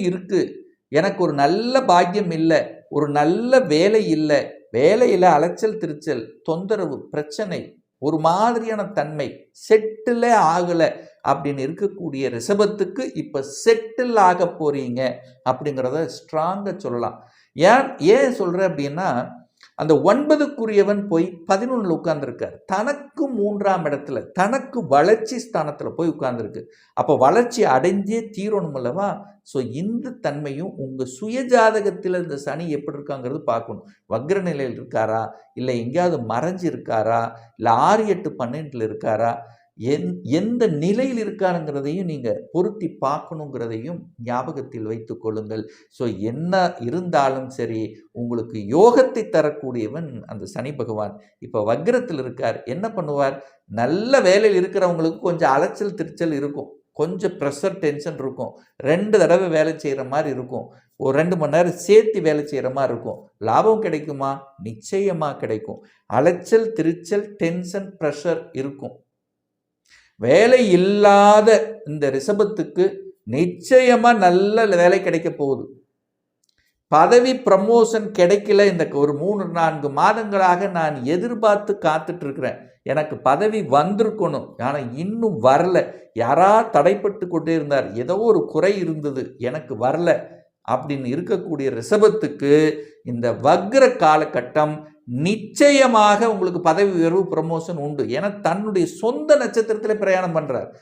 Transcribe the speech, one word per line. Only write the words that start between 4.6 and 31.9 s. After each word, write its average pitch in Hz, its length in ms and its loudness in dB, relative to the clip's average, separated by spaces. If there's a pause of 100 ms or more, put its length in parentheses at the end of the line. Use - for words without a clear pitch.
வேலையில 185 480 4 (140)
அலைச்சல் 175 440 -2
திருச்சல், 147 420 -6 (200)
தொந்தரவு, 175 540 -4 (140)
பிரச்சனை, 196 520 -8 (380)
ஒரு 151 260 -2
மாதிரியான 214 560 0 (160)
தன்மை, 147 320 -6 (340)
செட்டிலே 233 720 2 (180)
ஆகல 170 380 2 (400)
அப்படின்னு 143 360 -2
இருக்கக்கூடிய 170 580 -6 (120)
ரிஷபத்துக்கு 202 680 -2 (100)
இப்ப 143 280 -6 (120)
செட்டில் 226 640 0 (120)
ஆக 180 320 0
போறீங்க 131 420 -4 (480)
அப்படிங்கிறத 135 560 -4 (100)
ஸ்ட்ராங்கா 185 600 -6
சொல்லலாம். 120 420 -6 (360)
ஏன், 240 360 4 (240)
ஏன் 269 240 2
சொல்றேன் 185 320 0
அப்படின்னா, 147 400 -4 (680)
அந்த 156 140 2 (160)
ஒன்பதுக்குரியவன் 233 1000 2
போய் 165 160 2 (220)
பதினொன்னுல 202 480 0
உட்கார்ந்திருக்கார். 135 600 -6 (160)
தனக்கு 285 520 -4 (120)
மூன்றாம் 202 520 -2
இடத்துல, 139 320 -6 (200)
தனக்கு 247 400 -2 (140)
வளர்ச்சி 214 500 4
ஸ்தானத்துல 147 540 -6
போய் 165 160 0
உட்கார்ந்திருக்கு. 117 480 -8 (360)
அப்ப 135 260 2
வளர்ச்சி 220 380 4 (140)
அடைஞ்சே 196 440 0 (180)
தீரணும் 185 420 -4
அல்லவா? 156 300 -4 (340)
So, - 160 -8 (220)
இந்த 214 340 -6 (100)
தன்மையும் 147 520 -8
உங்க 131 300 -8 (100)
சுய 240 360 -6
ஜாதகத்துல 202 720 0